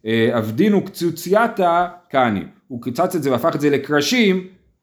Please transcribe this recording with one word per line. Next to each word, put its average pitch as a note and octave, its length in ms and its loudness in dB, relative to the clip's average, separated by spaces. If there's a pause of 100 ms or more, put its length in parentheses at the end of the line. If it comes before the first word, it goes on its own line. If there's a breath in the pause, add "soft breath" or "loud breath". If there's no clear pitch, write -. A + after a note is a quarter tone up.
אה, A2+ 280 2
עבדין A#2+ 460 2
קצוצייתא F3 1080 0 (220)
קני, A#2 340 0 (240)
הוא A#2+ 140 -10
קיצץ F#3 340 -2
את D#3 80 -4
זה C#3 80 0
והפך C3+ 240 0
את D3 60 -6
זה D3 80 2
לקרשים, E3 760 0 (360)